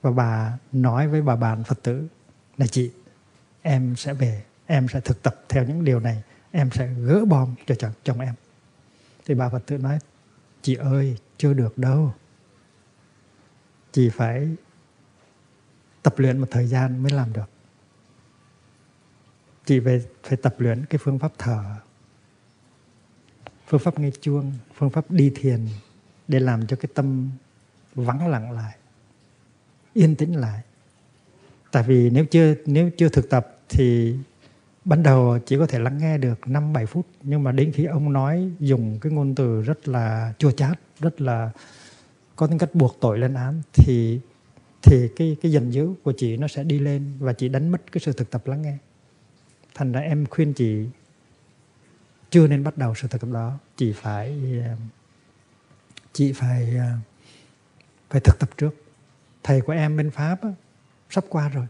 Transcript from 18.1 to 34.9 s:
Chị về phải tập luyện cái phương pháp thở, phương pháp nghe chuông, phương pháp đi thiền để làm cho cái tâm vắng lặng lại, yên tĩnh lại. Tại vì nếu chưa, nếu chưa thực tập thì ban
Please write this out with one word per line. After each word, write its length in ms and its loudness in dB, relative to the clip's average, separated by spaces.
Chị 140 4
về 280 0
phải 140 -4
tập 220 0
luyện 280 -2
cái 160 -4
phương 160 -2
pháp 200 -4
thở, 380 -6
phương 140 2
pháp 180 -4
nghe 120 -2
chuông, 320 -4
phương 160 0
pháp 200 -6
đi 240 4
thiền 320 -2
để 120 2
làm 260 0
cho 100 -4
cái 180 -10
tâm 360 -2
vắng 340 -2
lặng 240 -4
lại, 240 -10
yên 220 6
tĩnh 160 -2
lại. 300 -4
Tại 120 2
vì 280 4
nếu 140 4
chưa, 300 6
nếu 300 2
chưa 120 4
thực 220 2
tập 280 0
thì 460 2
ban 180 4